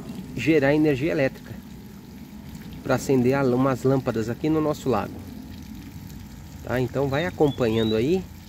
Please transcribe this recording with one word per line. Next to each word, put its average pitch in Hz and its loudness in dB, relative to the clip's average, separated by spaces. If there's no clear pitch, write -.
gerar 139 6
energia 151 4
elétrica, 143 -2
pra 131 2
acender 127 4
a, 139 2
umas 127 2
lâmpadas 127 2
aqui 120 -2
no 156 4
nosso 151 0
lago. 107 0
Tá? 123 0
Então 131 0
vai 143 0
acompanhando 113 2
aí 165 2